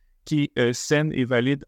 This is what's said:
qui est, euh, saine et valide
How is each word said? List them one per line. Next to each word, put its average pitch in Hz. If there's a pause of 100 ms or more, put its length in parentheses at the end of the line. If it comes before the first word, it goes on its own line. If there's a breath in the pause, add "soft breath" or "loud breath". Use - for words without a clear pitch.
(260)
qui 147
est, -
euh, 123
saine 151
et 131
valide 127